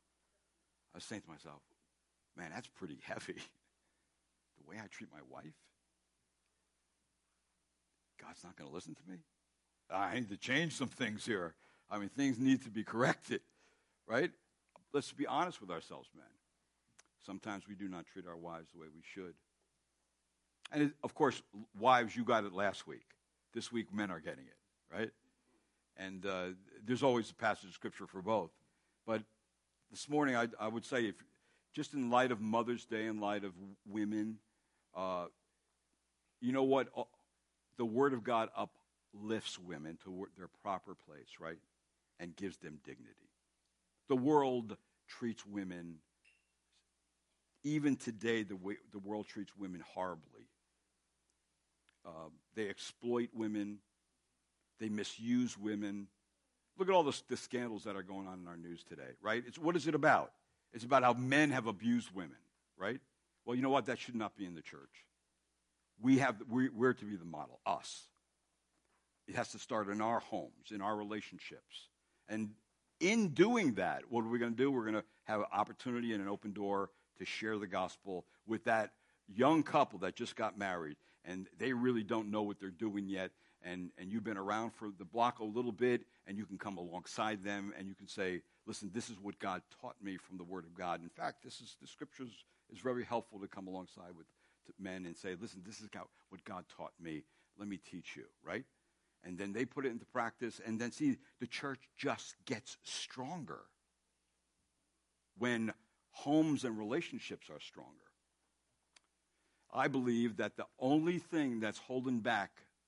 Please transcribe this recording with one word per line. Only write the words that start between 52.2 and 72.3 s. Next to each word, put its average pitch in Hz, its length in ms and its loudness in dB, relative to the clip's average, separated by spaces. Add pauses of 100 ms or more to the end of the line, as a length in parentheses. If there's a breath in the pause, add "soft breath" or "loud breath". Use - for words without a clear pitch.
they 107 140 -2
exploit 120 640 -2
women. 104 460 -2 (1000)
They 110 80 -4
misuse 113 680 0
women. 101 500 -4 (720)
Look 185 100 2
at 190 60 6
all 175 100 8
the, 139 240 0
the 123 80 0
scandals 113 480 -4
that 101 140 -6
are 98 40 -6
going 95 240 -8
on 92 140 -10
in 87 80 -12
our 87 80 -12
news 85 280 -12
today, 67 280 -14 (100)
right? 110 240 0
It's, 123 140 -14
what 170 160 2
is 143 100 2
it 151 80 4
about? 139 380 6 (400)
It's 113 140 -8
about 127 180 8
how 123 80 10
men 139 400 6
have 127 160 2
abused 113 480 2
women, 82 220 -8 (400)
right? 104 240 -2 (420)
Well, 123 140 0
you 127 40 2
know 135 80 4
what? 135 180 6
That 120 120 0
should 123 160 -8
not 107 220 -2
be 101 80 -6
in 87 100 -8
the 80 60 -10
church. - 440 -20 (960)
We 131 180 10
have, 127 180 4 (120)
we, 127 200 4
we're 123 240 4
to 123 100 -6
be 104 140 -4
the 85 80 -10
model, 73 400 -10
us. - 380 -2 (1200)
It - 80 -10
has 120 160 -2
to 104 80 -12
start 107 300 -2
in 104 100 -2
our 110 220 2
homes, - 500 -8
in 101 100 -6
our 104 140 0
relationships. 104 920 -10 (400)
And 107 220 -2 (500)